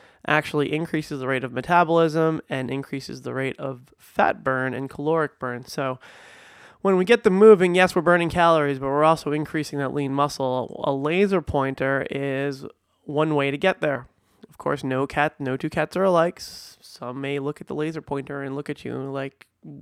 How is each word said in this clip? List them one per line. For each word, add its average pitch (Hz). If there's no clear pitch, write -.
actually 151
increases 156
the 127
rate 131
of 127
metabolism 160
and 135
increases 135
the 123
rate 131
of 131
fat -
burn 131
and 135
caloric 156
burn. 120
So 131
when 196
we 185
get 233
them 196
moving, 185
yes, 185
we're 180
burning 170
calories, 156
but 135
we're 143
also 156
increasing 151
that 135
lean 139
muscle. 135
A 139
laser 175
pointer 135
is 139
one 151
way 139
to 143
get 185
there. 135
Of -
course, 143
no 135
cat, 147
no 131
two 151
cats 156
are 185
alike. 175
S-, -
some 127
may 139
look 143
at -
the -
laser 156
pointer 139
and 135
look 147
at -
you 120
like, 135